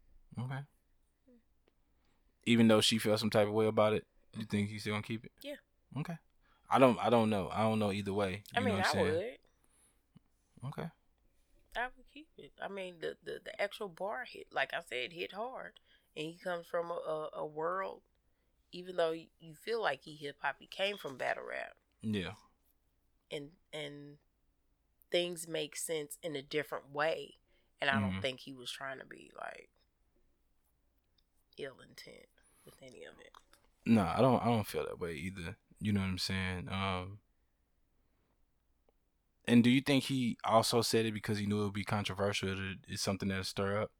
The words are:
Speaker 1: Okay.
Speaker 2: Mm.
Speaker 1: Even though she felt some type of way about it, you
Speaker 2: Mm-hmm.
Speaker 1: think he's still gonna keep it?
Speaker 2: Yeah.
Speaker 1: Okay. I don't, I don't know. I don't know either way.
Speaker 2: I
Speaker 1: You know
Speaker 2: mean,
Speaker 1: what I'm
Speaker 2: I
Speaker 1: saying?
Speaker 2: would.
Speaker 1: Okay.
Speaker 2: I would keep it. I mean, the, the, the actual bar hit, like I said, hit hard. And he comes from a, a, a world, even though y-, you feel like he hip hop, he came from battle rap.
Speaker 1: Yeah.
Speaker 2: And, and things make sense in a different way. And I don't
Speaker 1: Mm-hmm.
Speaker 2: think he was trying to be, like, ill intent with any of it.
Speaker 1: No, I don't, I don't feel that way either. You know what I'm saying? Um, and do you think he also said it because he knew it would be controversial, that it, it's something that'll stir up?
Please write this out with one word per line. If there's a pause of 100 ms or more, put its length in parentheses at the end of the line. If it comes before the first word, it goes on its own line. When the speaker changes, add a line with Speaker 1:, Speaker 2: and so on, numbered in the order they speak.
(440)
Speaker 1:
Okay.
Speaker 2:
Mm. (1080)
Speaker 1:
Even
though
she
felt
some
type
of
way
about
it, (280)
you
Speaker 2:
Mm-hmm.
Speaker 1:
think
he's
still
gonna
keep
it? (100)
Speaker 2:
Yeah. (420)
Speaker 1:
Okay. (520)
I
don't,
I
don't
know.
I
don't
know
either
way. (100)
Speaker 2:
I
Speaker 1:
You
know
Speaker 2:
mean,
Speaker 1:
what
I'm
Speaker 2:
I
Speaker 1:
saying?
Speaker 2:
would.
Speaker 1:
Okay. (880)
Speaker 2:
I
would
keep (100)
it. (100)
I
mean,
the,
the,
the
actual
bar
hit,
like
I (100)
said,
hit
hard. (380)
And
he
comes
from
a,
a,
a
world, (720)
even
though
y-, (120)
you
feel
like
he
hip
hop,
he
came
from
battle
rap. (260)
Speaker 1:
Yeah. (1000)
Speaker 2:
And, (220)
and (920)
things
make
sense
in
a
different
way. (440)
And
I
don't
Speaker 1:
Mm-hmm.
Speaker 2:
think
he
was
trying
to
be,
like, (1900)
ill (120)
intent (400)
with
any
of
it. (540)
Speaker 1:
No,
I
don't,
I
don't
feel
that
way
either. (240)
You
know
what
I'm
saying?
Um, (2250)
and
do
you
think
he
also
said
it
because
he
knew
it
would
be
controversial,
that
it, (100)
it's
something
that'll
stir
up?